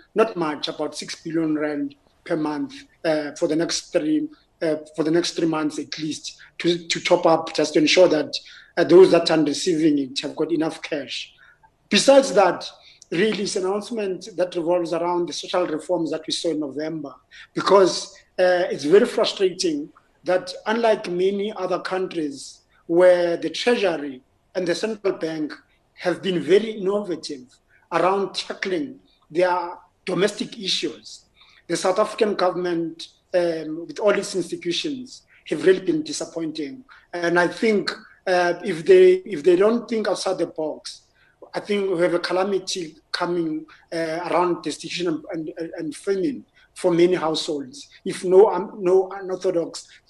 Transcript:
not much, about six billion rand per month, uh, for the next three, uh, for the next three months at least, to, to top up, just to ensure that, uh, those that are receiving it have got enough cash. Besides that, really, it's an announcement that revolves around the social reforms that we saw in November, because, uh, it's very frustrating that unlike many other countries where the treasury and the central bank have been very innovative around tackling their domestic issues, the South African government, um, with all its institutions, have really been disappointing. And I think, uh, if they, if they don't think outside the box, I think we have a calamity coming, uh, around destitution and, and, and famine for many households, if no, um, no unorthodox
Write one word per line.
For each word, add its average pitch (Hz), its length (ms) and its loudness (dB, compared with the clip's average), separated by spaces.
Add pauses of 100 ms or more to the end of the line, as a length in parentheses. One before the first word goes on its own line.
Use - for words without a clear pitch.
(160)
not 143 220 0
much, 156 320 -4
about 151 260 -8
six - 260 -12
billion 160 340 -2
rand 147 380 -4 (300)
per 170 140 -4
month, 151 360 -4 (300)
uh, 151 340 -2
for 170 120 0
the 156 80 0
next - 340 -4
three, 151 380 0 (320)
uh, 156 160 0 (180)
for 160 80 0
the 156 80 0
next 170 200 2
three 170 140 -2
months 156 320 -2
at 139 220 -10
least, 151 380 -10 (220)
to, 170 280 -2
to 165 140 -4
top 175 240 2
up, 160 280 2
just 151 200 0
to 175 60 4
ensure 165 280 6
that, 151 260 0 (440)
uh, 170 80 4
those 175 260 10
that 170 180 4
are 160 140 4
receiving 151 560 2
it 135 220 -6
have 139 160 -8
got 160 160 -2
enough 156 280 -2
cash. - 520 -8 (560)
Besides 269 440 6
that, 180 340 2 (420)
really, 202 340 0
it's 185 120 -4
an 185 100 -2
announcement 202 680 -4
that 180 220 -2
revolves 170 340 0
around 175 380 -2
the - 20 -8
social 180 340 -2
reforms 156 460 -2
that 156 160 -6
we 151 60 -4
saw - 160 -4
in 151 100 -2
November, 151 540 -8 (400)
because, - 600 4 (240)
uh, 180 320 2
it's 160 140 -8
very 190 220 6
frustrating 180 840 -2 (380)
that 180 260 -2 (140)
unlike 220 440 0
many 196 440 -2
other 180 260 -4
countries 170 840 -6 (240)
where 175 500 6
the 170 120 -4
treasury 160 720 -2 (340)
and 180 120 -4
the 170 80 0
central 214 380 -4
bank 160 400 -6 (400)
have 170 280 -4
been 180 200 -2
very 208 300 2
innovative 180 720 -6 (480)
around 190 400 0
tackling 165 680 -6 (320)
their 175 400 0 (320)
domestic 190 560 -4
issues, - 640 -8 (440)
the 170 100 -4
South 185 220 0
African 208 360 0
government, 175 720 -2 (260)
um, 165 540 -4
with 151 120 -14
all 214 120 2
its 196 240 -2
institutions, 170 840 -6 (260)
have 151 180 -2
really 185 140 6
been 160 240 -2
disappointing. 151 800 -8 (300)
And 175 260 0
I 175 80 4
think, 208 420 0 (380)
uh, 180 280 2 (100)
if 165 200 -4
they, 185 280 10 (120)
if 170 180 -6
they 175 120 6
don't 226 320 4
think 214 220 -2
outside 180 300 -2
the 170 80 -2
box, - 560 -10 (500)
I 175 80 -6
think 202 280 0
we 170 120 0
have 175 120 2
a 175 60 2
calamity 185 800 -4 (140)
coming, 170 540 -2 (260)
uh, 165 280 -4 (100)
around 170 340 2
destitution 165 680 -6
and, 165 260 -8
and, 165 200 -8
and 160 180 -8
famine 175 500 -4 (300)
for 180 160 0
many 175 240 4
households, 147 720 -4 (180)
if - 180 -8
no, 190 260 8
um, 185 280 -6
no 190 360 2
unorthodox 180 720 -4 (220)